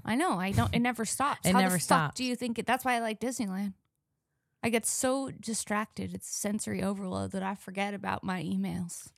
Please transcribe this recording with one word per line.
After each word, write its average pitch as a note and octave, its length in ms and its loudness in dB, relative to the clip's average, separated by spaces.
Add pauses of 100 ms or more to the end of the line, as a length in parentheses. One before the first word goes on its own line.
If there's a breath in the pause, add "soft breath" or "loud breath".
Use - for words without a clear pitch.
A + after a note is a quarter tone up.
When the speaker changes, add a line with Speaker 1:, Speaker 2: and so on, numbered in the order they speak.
Speaker 1:
I G#3+ 100 0
know. C#4+ 240 2
I F#3+ 120 0
don't. A3+ 220 2
It A#3 60 4
never A#3+ 260 2
stops. - 400 -2
Speaker 2:
It F3+ 80 6
Speaker 1:
How F#3+ 60 10
Speaker 2:
never F#3 160 6
Speaker 1:
the E3+ 40 4
fuck - 60 -2
Speaker 2:
stops. D3+ 300 4
Speaker 1:
do B3 80 -4
you B3 120 0
think A#3 220 -2
it? G3 80 -2
That's B3 200 2
why B3 100 2
I A#3 40 2
like A3 200 -2
Disneyland. G3+ 540 -2 (920)
I A#3 60 2
get A3 160 2
so C4 460 0
distracted. G#3 840 -4
It's F#3+ 140 -8
sensory G#3 560 -2
overload G3 480 -2
that G3 120 -2
I G3 120 -2
forget G3 380 -6
about G3 300 -4
my F#3 200 -2
emails. F3 640 -4 (100)